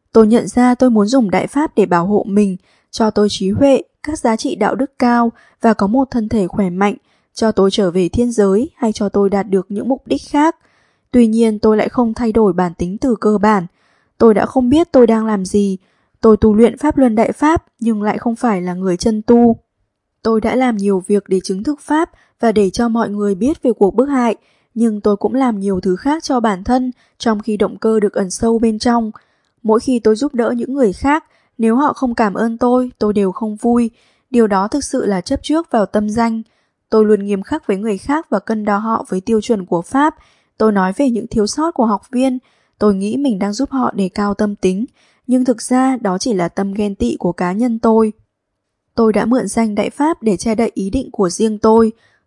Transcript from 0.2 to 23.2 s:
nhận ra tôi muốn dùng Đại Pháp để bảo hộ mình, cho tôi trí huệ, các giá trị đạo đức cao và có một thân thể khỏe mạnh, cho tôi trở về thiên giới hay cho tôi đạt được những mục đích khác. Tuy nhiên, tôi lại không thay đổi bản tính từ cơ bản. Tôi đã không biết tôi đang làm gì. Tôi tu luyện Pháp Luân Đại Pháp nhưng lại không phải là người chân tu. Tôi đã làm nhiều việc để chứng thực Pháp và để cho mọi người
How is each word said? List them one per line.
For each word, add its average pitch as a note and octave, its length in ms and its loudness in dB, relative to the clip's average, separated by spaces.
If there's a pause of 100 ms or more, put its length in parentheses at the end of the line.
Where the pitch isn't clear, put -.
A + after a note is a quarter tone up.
nhận A3+ 200 2
ra B3 280 2
tôi B3+ 140 2
muốn G#3 180 4
dùng A3 240 2
Đại F#3 160 0
Pháp D4+ 280 -4
để G3 100 4
bảo F3 200 0
hộ G#3 220 0
mình, G3 300 0 (340)
cho G#3+ 200 -2
tôi G#3 180 2
trí F#3+ 200 -4
huệ, C4+ 320 2 (220)
các D4+ 160 -6
giá A3+ 160 0
trị - 200 -6
đạo G3 200 -2
đức C4 240 -6
cao A#3+ 320 2 (300)
và A3+ 120 4
có G3+ 140 0
một B3+ 240 0
thân A3 180 -4
thể G3+ 180 0
khỏe F#3+ 220 -2
mạnh, F#3+ 260 -2 (380)
cho A3 180 0
tôi G3 200 2
trở F#3+ 200 0
về F3+ 180 0
thiên A#3+ 220 0
giới G#3+ 440 0
hay A3 180 -2
cho G3+ 160 -4
tôi G3 200 0
đạt F#3+ 200 -2
được F#3+ 200 -2
những G#3+ 200 -6
mục C4 180 -4
đích C#4 220 -2
khác. D4+ 260 2 (560)
Tuy A#3+ 160 4
nhiên, A3 320 0
tôi G#3+ 180 4
lại A3 120 0
không A#3 240 -2
thay A#3 180 -2
đổi G#3+ 220 2
bản F3 200 -2
tính F#3 240 -6
từ B3 180 0
cơ G#3+ 220 0
bản. G3 280 2 (520)
Tôi A3 160 6
đã - 120 2
không B3 240 0
biết D#4+ 220 2
tôi B3 160 6
đang A3 180 0
làm G#3 200 -2
gì. G3 320 0 (440)
Tôi A3 160 6
tu A3 160 2
luyện A3 240 4
Pháp D4+ 200 -2
Luân B3 180 2
Đại A3 160 0
Pháp D#4 340 0 (140)
nhưng A3 220 -2
lại G#3+ 160 -2
không A#3 180 -4
phải G#3 260 -2
là F3+ 120 -6
người F3+ 240 -2
chân A3 240 -2
tu. A#3+ 360 4 (680)
Tôi A3 180 0
đã A3 140 -2
làm B3 220 0
nhiều G3 300 -2
việc G3+ 200 0
để F#3+ 160 0
chứng G3 200 -6
thực D4 160 -4
Pháp D#4 320 -2 (280)
và A#3 120 2
để G3+ 180 2
cho A#3 200 -2
mọi A3+ 200 -2
người G3+ 260 -2